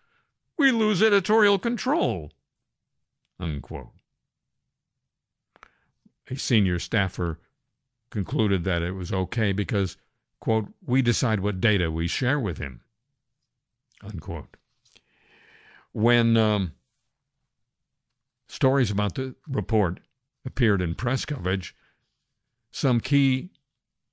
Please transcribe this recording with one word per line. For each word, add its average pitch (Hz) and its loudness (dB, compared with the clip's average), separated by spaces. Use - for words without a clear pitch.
"we 269 4
lose 214 2
editorial 208 4
control," 123 -2
unquote. 71 -6
A 131 -6
senior 95 2
staffer 92 -2
concluded 101 0
that 87 0
it 85 -2
was 95 -6
okay 98 -2
because, 98 -2
quote, 110 -2
"we 131 2
decide 117 0
what 95 -2
data 95 2
we 82 -2
share 135 -2
with 87 -4
him," 67 -10
unquote. 87 -10
When, 117 4
um, 104 2
stories 131 2
about 101 -2
the 131 -8
report 104 0
appeared 104 2
in 82 -2
press 123 -4
coverage, 95 -4
some 123 0
key 135 0